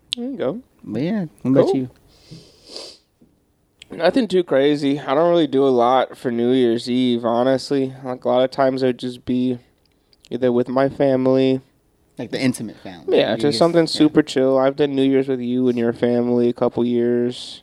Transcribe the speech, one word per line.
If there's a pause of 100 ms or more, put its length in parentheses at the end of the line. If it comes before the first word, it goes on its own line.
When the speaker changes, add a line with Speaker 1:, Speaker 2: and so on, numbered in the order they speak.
(160)
Speaker 1:
There
you
go. (200)
Speaker 2:
But
yeah, (160)
what
about
Speaker 1:
Cool.
Speaker 2:
you? (2000)
Speaker 1:
Nothing
too
crazy.
I
don't
really
do
a
lot
for
New
Year's
Eve,
honestly. (100)
Like,
a
lot
of
times
I
would
just
be (720)
either
with
my
family. (580)
Speaker 2:
Like
the
intimate
family.
Speaker 1:
Yeah,
Speaker 2:
You
Speaker 1:
just
Speaker 2:
just
Speaker 1:
something
Speaker 2:
yeah.
Speaker 1:
super
chill.
I've
done
New
Year's
with
you
and
your
family
a
couple
years.